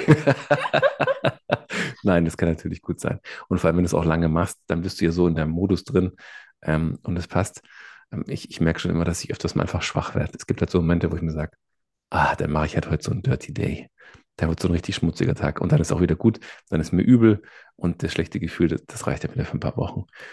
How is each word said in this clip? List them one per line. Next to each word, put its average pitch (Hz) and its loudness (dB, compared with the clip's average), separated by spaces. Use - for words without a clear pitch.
<laughs> - 0
Nein, 87 4
das 80 -2
kann 85 2
natürlich 82 -4
gut - -8
sein. - -4
Und 90 2
vor - 2
allem, 82 2
wenn 90 4
du 87 2
es - -2
auch 85 2
lange 82 2
machst, 80 0
dann 87 -2
bist 90 -6
du 87 2
ja 82 4
so 87 4
in 82 2
deinem 80 -2
Modus 92 0
drin, 92 0
ähm, 78 -2
und 87 -4
es 87 -6
passt. - -2
Ähm, 170 -6
ich, - -10
ich - -6
merke 82 2
schon 87 -2
immer, 85 0
dass 85 -2
ich - -8
öfters - -4
mal - 2
einfach - -4
schwach - -4
werde. - -4
Es - -16
gibt - 0
halt 85 0
so 92 4
Momente, 82 2
wo 82 -4
ich 80 -6
mir 82 -2
sag, 76 -6
"Ah, - 0
dann - -2
mache 76 0
ich - -6
halt - -2
heute - -2
so - -4
einen 90 -4
Dirty - -2
Day." - -6
Da 80 0
wird 82 -2
so 92 2
ein 85 2
richtig 85 -2
schmutziger - 0
Tag. - -2
Und 92 0
dann - 4
ist - 0
auch 85 2
wieder 85 4
gut, - 2
dann 78 0
ist - -4
mir 90 4
übel 113 6
und - -4
das 82 -2
schlechte 82 -2
Gefühl, 87 2
das, - -4
das - -10
reicht - -2
dann - -6
wieder - -2
für - -12
ein - -2
paar - -4
Wochen. 123 -4